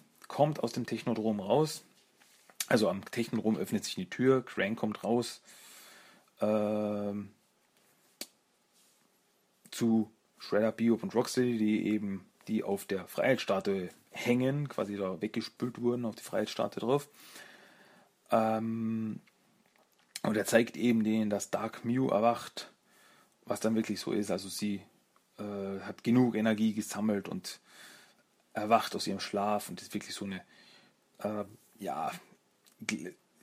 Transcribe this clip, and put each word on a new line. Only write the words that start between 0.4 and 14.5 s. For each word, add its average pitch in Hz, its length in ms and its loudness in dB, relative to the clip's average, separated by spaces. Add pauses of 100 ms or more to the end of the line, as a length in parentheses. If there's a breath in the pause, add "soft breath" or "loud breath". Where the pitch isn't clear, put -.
aus 117 100 -2
dem 120 140 -2
Technodrom 110 540 0
raus. 135 440 2 (840)
Also 107 200 6
am 95 220 -2
Technodrom 110 460 0
öffnet - 280 -2
sich - 120 -8
eine 92 120 -6
Tür, 127 360 4
Krang 110 320 -2
kommt 107 260 -4
raus, 117 400 0 (1000 loud breath)
ähm, 104 920 -2 (2500)
zu 113 380 2 (280)
Shredder, 107 320 2
Bebop 113 320 2
und 98 120 -6
Rocksteady, 123 440 2
die 107 280 2
eben, 101 380 -2 (220)
die 110 160 0
auf 98 220 -4
der 92 240 -4
Freiheitsstatue 98 800 0 (220)
hängen, 131 580 0